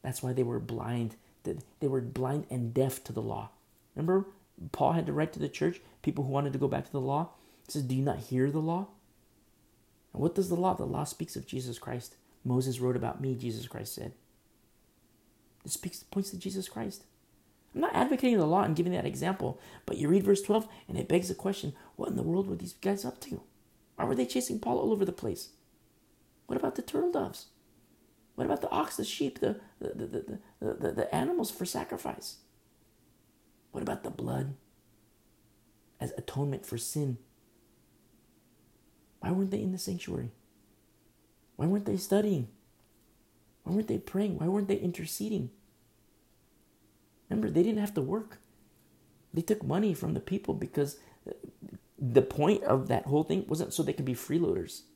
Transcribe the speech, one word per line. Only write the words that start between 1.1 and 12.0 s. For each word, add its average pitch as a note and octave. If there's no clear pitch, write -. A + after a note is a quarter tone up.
They -
were C3
blind C3
and A#2+
deaf C3
to -
the A2
law. A2
Remember, F#3
Paul -
had E3
to D3
write D#3
to D3+
the D3
church, E3
people D3
who C3+
wanted C#3
to C3+
go C#3+
back -
to -
the C#3
law. C#3
He -
says, D3
"Do B2+
you C3
not C3+
hear B2+
the D#3
law?" E3+
And B2
what E3+
does F3+
the F3
law? F#3
The -
law C#3+
speaks -
of -
Jesus B2
Christ. B2